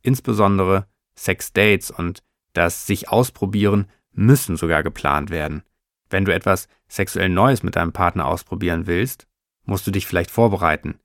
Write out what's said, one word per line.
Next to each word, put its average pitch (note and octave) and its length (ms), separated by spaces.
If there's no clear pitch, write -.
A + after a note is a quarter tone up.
Insbesondere G2+ 840
Sexdates - 720
und - 320
das E2+ 340
sich - 220
ausprobieren G#2 800
müssen A2 440
sogar D#2+ 280
geplant D2 460
werden. D2+ 340
Wenn G2 140
du F#2+ 100
etwas - 340
sexuell F#2 400
Neues A2 340
mit F2 140
deinem E2+ 160
Partner F2 340
ausprobieren E2+ 600
willst, G2 400
musst G2 220
du G2 40
dich F#2+ 160
vielleicht F2 240
vorbereiten. F#2 760